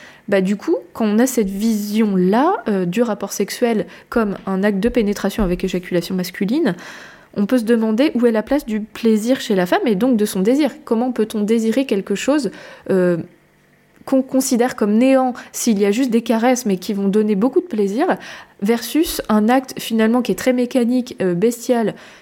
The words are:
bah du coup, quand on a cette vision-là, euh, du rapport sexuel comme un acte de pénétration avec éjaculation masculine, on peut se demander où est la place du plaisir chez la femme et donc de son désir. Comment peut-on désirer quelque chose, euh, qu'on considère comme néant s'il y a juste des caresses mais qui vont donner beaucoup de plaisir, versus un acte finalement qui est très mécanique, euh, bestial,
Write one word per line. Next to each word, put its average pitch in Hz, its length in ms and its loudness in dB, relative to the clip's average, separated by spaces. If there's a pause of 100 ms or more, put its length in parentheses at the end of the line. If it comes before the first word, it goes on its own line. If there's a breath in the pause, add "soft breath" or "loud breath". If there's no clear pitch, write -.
(280 loud breath)
bah 196 140 2
du 196 120 0
coup, 330 220 -2 (160)
quand 226 140 -2
on 208 120 2
a 254 80 4
cette 220 220 0
vision-là, 208 1200 0
euh, 196 160 0
du 180 180 0
rapport 208 300 -4
sexuel 220 540 -2 (240 loud breath)
comme 208 260 -2 (100)
un 190 160 -2
acte 202 160 2
de 226 100 2
pénétration 202 540 -2
avec 180 220 -2
éjaculation 180 500 -2
masculine, 185 600 -2 (580 loud breath)
on 208 120 -2
peut 254 120 2
se 226 60 -4
demander 226 500 2
où 240 120 2
est 233 40 4
la 220 140 0
place 285 200 -2
du 214 160 -4
plaisir 220 600 0
chez 202 160 -2
la 180 100 2
femme 349 200 0
et 214 100 2
donc 240 200 2
de 208 80 2
son 208 160 -2
désir. 262 300 2 (140)
Comment 240 260 0
peut-on 220 300 -2
désirer 220 440 0
quelque 196 300 -2
chose, 254 380 -2 (380 loud breath)
euh, 180 260 2 (880)
qu'on 269 180 2
considère 254 540 0
comme 214 220 2
néant 262 340 4 (180 loud breath)
s'il 208 300 0
y 208 40 2
a 202 60 4
juste 247 200 0
des 233 120 0
caresses 240 420 0
mais 196 120 0
qui 208 160 -6
vont 196 160 0
donner 214 260 2
beaucoup 254 260 2
de 359 60 0
plaisir, 214 400 -2 (560 loud breath)
versus 233 680 0
un 214 200 2
acte 262 320 0
finalement 226 420 2
qui 233 80 -2
est 180 80 -2
très 254 140 2
mécanique, 247 720 0
euh, 180 120 0
bestial, 233 640 0 (260 loud breath)